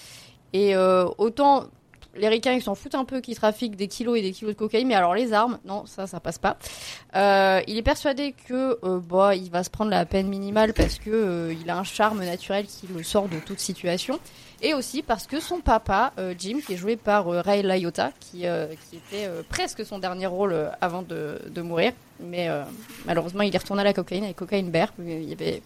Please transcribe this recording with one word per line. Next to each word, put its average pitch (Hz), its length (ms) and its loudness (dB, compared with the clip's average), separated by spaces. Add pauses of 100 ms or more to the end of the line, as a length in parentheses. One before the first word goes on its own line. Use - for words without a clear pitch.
(520)
Et, 196 220 4
euh, 185 320 6 (120)
autant 247 460 4 (540)
les 208 100 2
ricains, 233 260 2
ils 247 80 0
s'en 202 120 -4
foutent - 200 -8
un 269 100 0
peu 262 160 -6
qu'ils 233 160 -8
trafiquent 214 400 0
des 196 120 -4
kilos 240 300 -2
et 220 40 2
des 190 100 -2
kilos 214 220 -6
de - 40 -12
cocaïne, 226 300 2
mais 247 60 4
alors 180 200 4
les 226 200 0
armes, 220 320 2
non, 196 180 -8
ça, 196 220 -10
ça 180 120 -12
passe 165 200 -8
pas. - 180 0 (580)
Euh, 190 520 6
il 214 100 -6
est 226 60 0
persuadé 277 520 0 (140)
que, 254 360 0
euh, 185 220 0
bah, 190 280 6
il 185 160 -4
va 175 120 0
se 180 60 -6
prendre 214 220 -2
la 180 160 2
peine 190 200 0
minimale 202 460 2
parce - 260 2
que, - 120 -8
euh, 175 500 0
il 165 80 -8
a 175 80 -2
un 185 80 -2
charme 208 400 2
naturel 185 400 -2
qui - 220 -16
le 180 160 -8
sort 202 260 2
de 170 120 -4
toute 196 200 -10
situation. 185 580 -4 (440)
Et 311 100 2
aussi 277 300 -4
parce 226 240 -4
que 269 140 -4
son 349 200 -6
papa, 220 580 2
euh, 185 200 -4
Jim, 202 280 -4
qui 214 60 -6
est 180 60 -2
joué 208 180 -2
par, 208 320 2
euh, 175 140 0
Ray 202 200 2
Liotta, 185 560 0
qui, 175 280 -10
euh, 165 220 -2 (200)
qui - 80 -18
était, 202 300 -8
euh, 170 200 -8
presque - 380 -6
son 202 140 -10
dernier 185 260 -4
rôle, 190 300 0
euh, 151 160 -2 (100)
avant 180 220 -2
de, 160 440 -8
de - 140 -10
mourir. 170 320 0 (280)
Mais, 175 280 -6
euh, 147 140 -4 (420)
malheureusement, 180 380 0
il 196 120 2
est 180 40 0
retourné 202 240 -2
à - 20 2
la 202 80 6
cocaïne 190 320 -4
avec 190 120 -8
Cocaine 185 340 -2
Bear. 165 180 4 (120)
Il 165 280 -8
y - 60 -8
avait 160 320 -4